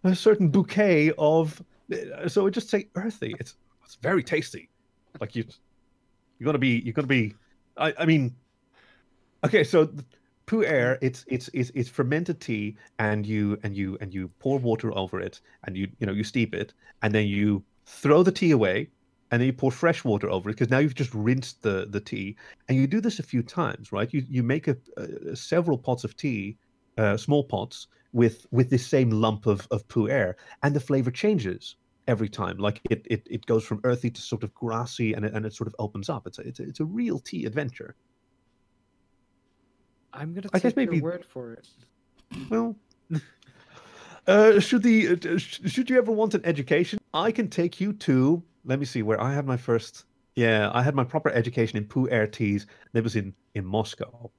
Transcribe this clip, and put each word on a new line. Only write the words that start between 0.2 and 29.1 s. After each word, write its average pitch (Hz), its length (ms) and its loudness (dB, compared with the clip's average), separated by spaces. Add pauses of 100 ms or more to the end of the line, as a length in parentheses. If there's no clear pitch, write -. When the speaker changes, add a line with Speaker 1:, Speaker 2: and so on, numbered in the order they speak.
Speaker 1:
bouquet 170 680 4
of, 156 440 2 (300)
uh, - 360 -8
so 196 180 2
I 202 40 4
just 208 200 -6
say 202 240 -2
earthy. 185 440 -6
It's, - 180 -14 (280)
it's - 120 -20
very 165 260 0
tasty. - 480 -6 (500)
Like, 104 160 -8
you, 117 80 -4 (920)
you're 120 80 -4
gonna 147 120 2
be, 120 240 2
you're 113 120 -6
gonna 147 120 -2
be, 120 280 0 (420)
I, 156 220 0
I 165 80 2
mean, 143 280 4 (1080)
okay, 180 200 4
so 160 200 4
the 143 200 -8 (420)
Pu'er, 131 560 2
it's, 131 260 -4
it's, 127 240 -6
it's, 123 220 -4
it's 123 160 -4
fermented 151 500 -2
tea, 107 360 -6 (220)
and 104 280 0
you, 104 380 0
and 101 120 -6
you, 95 240 -6
and 95 140 -12
you 95 140 -6 (100)
pour 139 200 -2
water 113 380 -2
over 95 240 -4
it, 92 200 -10 (240)
and 95 120 -8
you, 98 120 -4 (100)
you 110 80 -2
know, 98 80 -2
you 104 100 -2
steep 113 300 -2
it, 92 180 -6 (300)
and 107 120 0
then 107 120 4
you 101 360 2 (240)
throw 147 360 4
the 180 100 4
tea 180 200 2
away, 110 360 2 (420)
and 120 100 2
then 127 60 4
you 131 60 2
pour 131 200 0
fresh 165 320 0
water 104 260 0
over 95 200 -4
it, 107 60 -6
'cause 120 120 0
now 131 100 2
you've 143 160 2
just 131 200 -4
rinsed 123 480 -2
the, 95 280 -2
the 101 100 -4
tea. 101 360 -10 (320)
And 131 100 2
you 135 80 4
do 202 140 0
this 214 180 -2
a 151 40 -8
few 120 200 -2
times, 120 500 -6
right? 104 200 -2
You, 135 160 -2
you 127 140 -2
make 135 260 -2
a, 123 80 0 (200)
a, - 380 -10
several 165 440 0
pots 123 260 -4
of - 120 -8
tea, 113 400 -6 (420)
uh, 104 180 4
small 143 280 2
pots, - 420 -8 (260)
with, 117 380 2
with 123 200 4
this 127 160 2
same 131 240 2